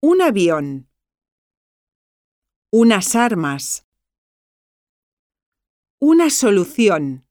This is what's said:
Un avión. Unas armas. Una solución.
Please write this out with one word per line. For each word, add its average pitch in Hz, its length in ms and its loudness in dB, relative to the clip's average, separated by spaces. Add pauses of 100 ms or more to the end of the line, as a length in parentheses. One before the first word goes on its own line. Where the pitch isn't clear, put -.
Un 359 200 2
avión. 160 640 -2 (1800)
Unas 226 420 2
armas. 175 720 -4 (2250)
Una 320 300 4
solución. 180 1000 0